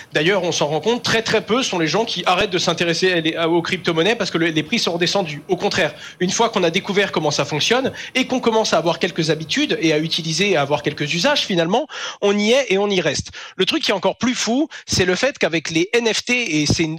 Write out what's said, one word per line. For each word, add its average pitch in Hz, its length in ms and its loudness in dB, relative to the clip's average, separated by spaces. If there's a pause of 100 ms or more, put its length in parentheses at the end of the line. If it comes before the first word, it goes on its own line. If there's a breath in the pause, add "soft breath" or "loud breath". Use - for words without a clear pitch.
(140)
D'ailleurs, 175 300 2
on 170 100 0
s'en 160 140 0
rend 151 120 -2
compte, 233 240 0
très, 220 180 0
très 220 200 0
peu 247 220 0
sont 185 160 -2
les 160 80 2
gens 190 180 0
qui 180 200 -6
arrêtent 190 260 2
de 180 60 0
s'intéresser 175 540 0
à 175 80 2
les, 160 160 0
à, 165 140 0
aux 170 120 4
crypto-monnaies 175 540 0
parce 202 160 -4
que 180 60 0
le, 165 100 2
les 156 160 0
prix 220 160 -4
sont 180 140 -2
redescendus. 170 560 -2
Au 185 80 0
contraire, 190 360 0 (280 loud breath)
une 180 100 0
fois 226 160 2
qu'on 196 160 0
a 170 60 4
découvert 190 420 0
comment 156 200 0
ça 147 120 0
fonctionne 220 480 0 (240 loud breath)
et 254 100 2
qu'on 254 140 -2
commence 220 340 2
à - 40 4
avoir 160 220 0
quelques 165 320 0
habitudes 160 500 -2
et 160 100 4
à 151 80 2
utiliser 165 520 -2
et 180 40 2
à 147 60 4
avoir 139 200 0
quelques 147 320 -4
usages, 247 280 2
finalement, 190 460 0 (340 loud breath)
on 202 160 2
y 208 140 2
est 247 180 4
et 185 80 2
on 202 120 2
y 190 120 0
reste. 151 160 0 (380 loud breath)
Le 190 100 0
truc 294 160 0
qui - 80 -2
est 214 60 0
encore 185 240 0
plus 240 160 0
fou, 254 320 0 (180 loud breath)
c'est - 180 0
le 185 120 2
fait 269 240 0
qu'avec 165 320 -2
les 165 220 0
N 233 200 2
F - 100 -2
T 226 380 0
et 147 60 0
ces, 160 200 2 (120)